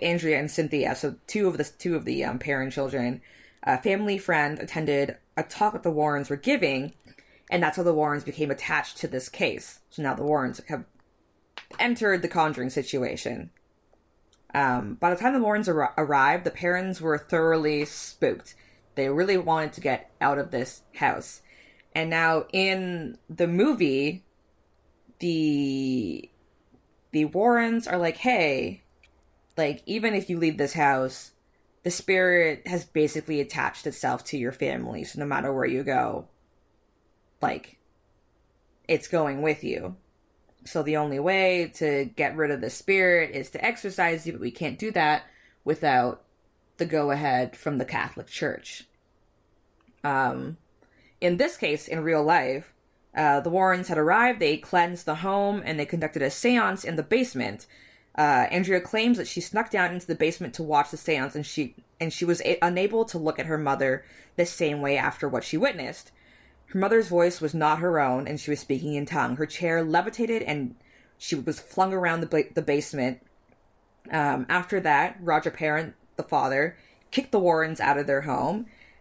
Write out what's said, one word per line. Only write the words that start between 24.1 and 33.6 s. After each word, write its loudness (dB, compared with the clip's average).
the, 0
the 2
Warrens 2
are 0
like, 0
"Hey, 0
like, -2
even -2
if -4
you -2
leave 0
this -2
house, 0
the -2
spirit 2
has -4
basically 0
attached -4